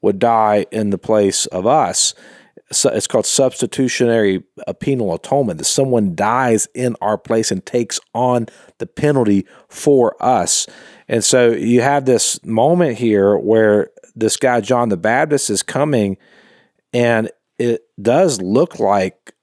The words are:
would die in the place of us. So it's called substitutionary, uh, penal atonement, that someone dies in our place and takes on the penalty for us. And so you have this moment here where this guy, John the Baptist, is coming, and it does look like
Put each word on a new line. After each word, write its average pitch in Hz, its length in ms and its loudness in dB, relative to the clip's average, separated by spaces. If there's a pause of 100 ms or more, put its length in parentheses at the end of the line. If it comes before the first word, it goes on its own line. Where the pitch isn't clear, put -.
would 98 180 -2
die 110 520 2
in 104 200 -4
the 95 60 -4
place 104 500 0
of 92 200 -4
us. 123 460 0 (580)
So - 180 0
it's - 180 -4
called 110 180 0
substitutionary, 117 1160 0 (240)
uh, 98 60 -10
penal 117 400 -4
atonement, 117 460 -2
that - 60 -8
someone 117 500 0
dies 113 580 0
in 120 280 -4
our 104 160 -2
place 113 340 -4
and 95 140 -6
takes - 340 -4 (140)
on 123 340 0 (300)
the - 80 -10
penalty 117 600 0 (240)
for 127 540 2
us. - 440 0 (400)
And 113 160 -2
so 123 280 4
you 113 300 2
have 139 240 0
this - 400 0
moment 135 520 0
here 104 400 2
where 107 520 2 (260)
this 110 220 -2
guy, 123 240 0
John 120 280 0
the 98 80 -2
Baptist, 131 520 -2
is 101 140 -2
coming, 123 540 -2 (760)
and 117 380 0 (260)
it 117 260 -2 (180)
does 127 400 2
look 113 380 0
like 98 640 -2